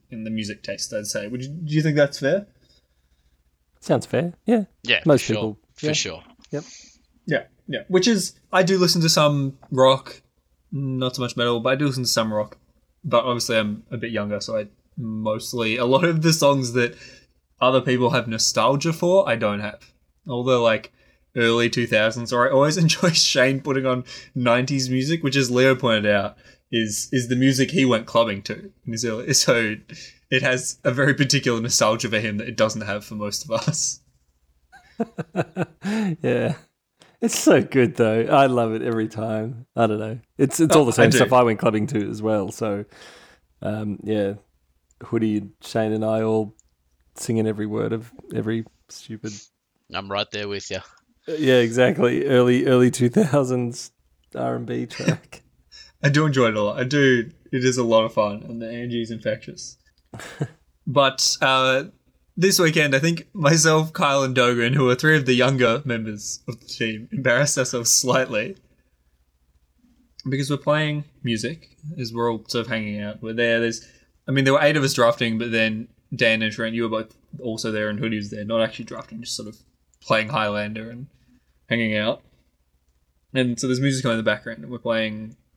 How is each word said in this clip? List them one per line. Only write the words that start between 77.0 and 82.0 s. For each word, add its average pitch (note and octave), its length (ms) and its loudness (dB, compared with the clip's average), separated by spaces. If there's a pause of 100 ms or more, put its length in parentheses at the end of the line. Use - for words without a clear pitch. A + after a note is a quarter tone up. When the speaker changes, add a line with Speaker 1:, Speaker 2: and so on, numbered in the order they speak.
Speaker 1:
both - 120 -18 (260)
also A2+ 300 -6
there, G#2+ 180 -4
and G#2 100 -6
Hoodie A2+ 180 -4
was G#2 120 -8
there, G#2+ 160 -10
not A2+ 160 -2
actually A2 240 -6
drafting, A2+ 360 -16
just - 140 -10
sort A2+ 120 -12
of A2 100 -18 (440)
playing A2 280 -2
Highlander G#2+ 600 -4
and B2 180 -16 (640)
hanging A#2 280 -2
out. A2 240 -2 (1120)